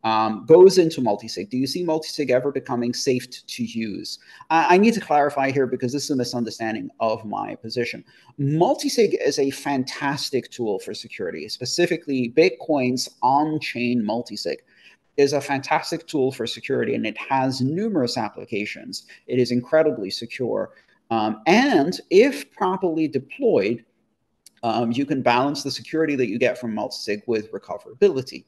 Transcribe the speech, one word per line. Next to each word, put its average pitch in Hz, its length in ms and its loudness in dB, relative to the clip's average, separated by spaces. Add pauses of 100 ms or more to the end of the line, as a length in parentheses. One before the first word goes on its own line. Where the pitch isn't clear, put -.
um, 110 420 0
goes 185 320 10
into 160 240 2
multisig. 104 480 -4
Do 127 80 -6
you 131 80 0
see 180 180 -6
multisig 160 460 -4
ever 135 220 2
becoming 120 420 -4
safe - 340 -2
t-, - 200 -18
to - 160 -6
use?" 110 560 -8 (320)
I, 165 240 4
I - 20 8
need 226 160 6
to 196 80 -2
clarify 143 480 2
here 135 160 2
because 123 280 -4
this 143 100 -4
is - 80 -6
a 139 40 2
misunderstanding 110 840 -4
of 110 260 0
my 101 300 -6
position. 117 500 -6 (340)
Multisig 175 840 2
is 143 140 0
a 139 100 2
fantastic 139 1000 -4
tool 107 260 -4
for 98 160 -10
security, 90 560 -10
specifically 139 880 -2
Bitcoin's 139 720 0 (140)
on-chain 131 800 0
multisig 104 540 -4 (600)
is 139 160 4
a 139 80 0
fantastic 143 640 -4
tool 131 260 0
for 117 140 -6
security, 117 480 -2
and 113 120 -2
it 110 120 -6
has 131 440 0
numerous 160 540 0
applications. - 920 -8 (180)
It 123 140 0
is 123 120 2
incredibly 123 600 2
secure. 110 600 -6 (400)
Um, 110 340 0
and 185 540 4 (100)
if 240 440 4
properly 180 560 -2
deployed, 131 720 0 (800)
um, 117 300 0
you 135 120 0
can 139 160 -2
balance 127 400 4
the 139 80 -6
security 147 460 -2
that 123 140 0
you 113 100 -4
get 120 180 2
from 113 160 -8
multisig 104 540 -6
with 110 240 -4
recoverability. - 960 -2